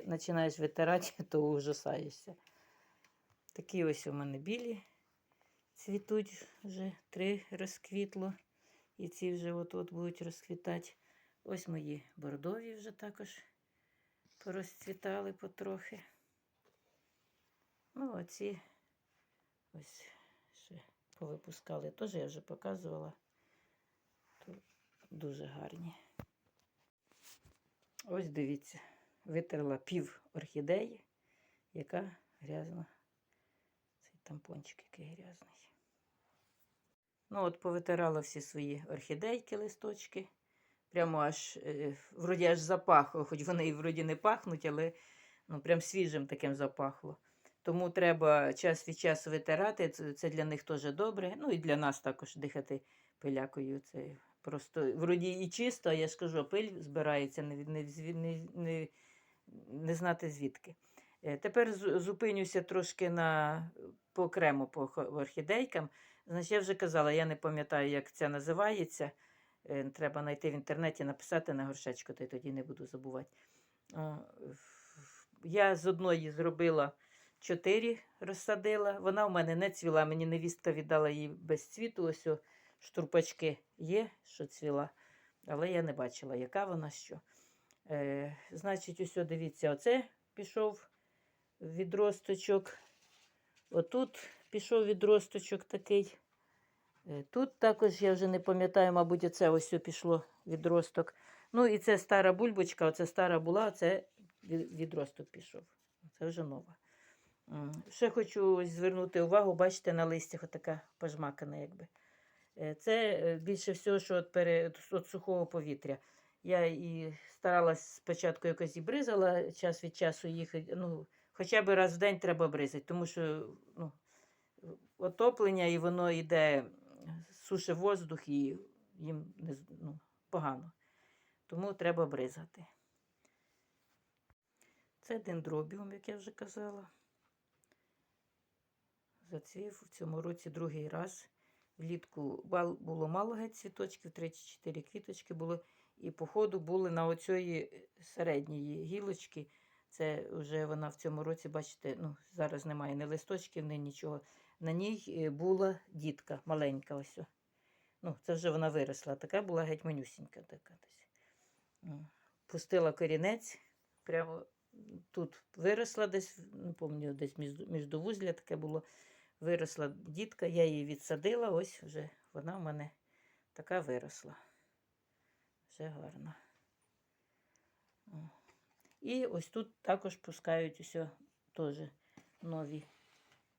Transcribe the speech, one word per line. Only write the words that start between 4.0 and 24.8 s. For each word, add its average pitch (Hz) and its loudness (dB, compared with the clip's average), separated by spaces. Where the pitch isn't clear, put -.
у 143 -6
мене 143 -6
білі 220 -6
цвітуть, 202 -2
вже 190 -6
три 196 -2
розквітло. 190 -6
І 175 -10
ці 180 -4
вже 170 -4
от-от 175 -6
будуть 170 -6
розквітати. 170 -8
Ось 185 -8
мої 147 -8
бордові 170 -8
вже 214 -14
також 208 -14
порозцвітали 190 -8
потрохи. 190 -10
Ну, 254 -6
оці 185 -8
ось - -20
ще - -20
повипускали. 156 -10
Теж 202 -8
я 143 -4
вже 147 -12
показувала. 160 -10
Тут - -20